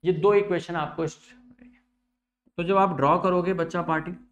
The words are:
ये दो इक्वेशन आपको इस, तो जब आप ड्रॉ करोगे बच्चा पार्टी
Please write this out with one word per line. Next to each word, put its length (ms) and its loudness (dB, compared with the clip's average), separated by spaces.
ये 100 2
दो 200 2
इक्वेशन 420 0
आपको 280 -4
इस, 140 -8
तो 60 -4
जब 140 0
आप 180 2
ड्रॉ 240 4
करोगे 340 0
बच्चा 300 -4
पार्टी 280 -4